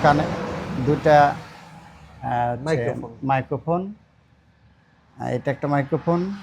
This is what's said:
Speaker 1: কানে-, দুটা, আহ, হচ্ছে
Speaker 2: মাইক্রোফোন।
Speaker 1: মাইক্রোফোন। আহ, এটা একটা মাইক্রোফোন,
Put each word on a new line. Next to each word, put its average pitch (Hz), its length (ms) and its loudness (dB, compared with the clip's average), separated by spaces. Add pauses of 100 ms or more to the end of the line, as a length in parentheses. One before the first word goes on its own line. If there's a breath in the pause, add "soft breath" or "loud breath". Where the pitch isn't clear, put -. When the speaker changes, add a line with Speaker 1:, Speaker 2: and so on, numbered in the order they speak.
Speaker 1:
কানে-, 151 220 4 (640)
দুটা, 147 480 6 (880)
আহ, 120 300 -2
হচ্ছে 123 120 -8
Speaker 2:
মাইক্রোফোন। 123 580 -4
Speaker 1:
মাইক্রোফোন। 151 720 -2 (1200)
আহ, 120 100 -8
এটা 123 220 -4
একটা 139 180 -4
মাইক্রোফোন, 165 760 0